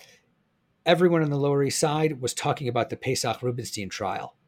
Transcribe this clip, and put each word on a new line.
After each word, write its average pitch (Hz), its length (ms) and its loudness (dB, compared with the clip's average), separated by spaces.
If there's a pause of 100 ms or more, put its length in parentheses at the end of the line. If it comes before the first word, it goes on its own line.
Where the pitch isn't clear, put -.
(840)
everyone 170 380 6
on 147 60 0
the 143 80 0
Lower 143 260 2
East 131 160 0
Side 156 420 0
was 123 120 -2
talking 143 340 -4
about 117 220 0
the 110 80 -8
Pesach 123 440 -4
Rubenstein 120 480 -6
trial. - 460 -6 (120)